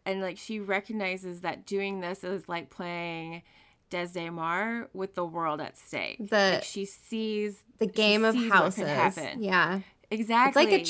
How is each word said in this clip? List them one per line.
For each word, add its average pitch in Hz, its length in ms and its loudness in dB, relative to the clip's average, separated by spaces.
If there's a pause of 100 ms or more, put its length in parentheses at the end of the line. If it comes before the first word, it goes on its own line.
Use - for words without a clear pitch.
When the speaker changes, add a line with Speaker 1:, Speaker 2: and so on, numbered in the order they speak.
Speaker 1:
and, 190 160 -2
like, 185 160 -6
she 220 220 -8
recognizes 190 800 -4
that - 240 -6
doing 196 340 -2
this 180 240 -6
is 180 240 -6
like 170 220 -8
playing 170 720 -8 (480)
Desdemar 175 1040 -4
with 190 200 -6
the 180 120 -2
world 160 340 -2
at - 160 -8
stake. 90 400 -8 (140)
Speaker 2:
The, 196 240 6
Speaker 1:
Like, - 100 -2
she 196 220 -8
sees, 208 760 -4 (160)
Speaker 2:
the 220 60 0
Speaker 1:
she 196 80 -4
Speaker 2:
game 214 320 6
of 226 100 4
Speaker 1:
sees 240 160 0
what 185 240 6
could 202 140 -2
Speaker 2:
houses. 147 300 2
Speaker 1:
happen. 147 240 -6
Speaker 2:
Yeah. 185 380 2 (300)
Speaker 1:
Exactly, 233 520 4
Speaker 2:
It's 415 100 6
like - 80 6
a 165 100 -6